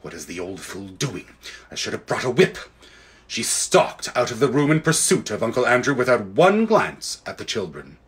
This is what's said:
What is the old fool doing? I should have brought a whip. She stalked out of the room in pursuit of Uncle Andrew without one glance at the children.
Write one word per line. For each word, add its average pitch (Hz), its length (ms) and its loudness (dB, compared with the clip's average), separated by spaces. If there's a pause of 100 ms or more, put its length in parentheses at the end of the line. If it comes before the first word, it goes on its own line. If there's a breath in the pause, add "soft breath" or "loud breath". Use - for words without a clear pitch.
What 90 120 -14
is 82 140 -14
the 85 120 -12
old 90 220 -8
fool 98 260 -12
doing? 95 380 -8 (440 loud breath)
I - 60 -16
should - 180 -6
have - 120 -8
brought - 180 -4
a 123 60 -2
whip. - 280 4 (720 soft breath)
She - 160 -6
stalked - 720 0
out 123 160 0
of 120 80 -8
the 139 80 4
room 143 240 2
in 156 100 4
pursuit 160 480 2
of 104 140 -2
Uncle 117 240 0
Andrew 123 260 2
without 123 320 2
one 175 400 4
glance 190 600 0
at - 120 -10
the - 80 -12
children. 78 520 -8 (100)